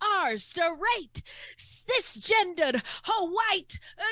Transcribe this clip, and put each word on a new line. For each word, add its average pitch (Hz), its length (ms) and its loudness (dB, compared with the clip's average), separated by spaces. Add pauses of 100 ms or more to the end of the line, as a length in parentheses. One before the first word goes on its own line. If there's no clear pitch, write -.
are 370 340 2
straight, 339 880 -2 (340)
cisgendered, 349 1200 2 (280)
white, 403 720 0 (180)
uh, - 140 -6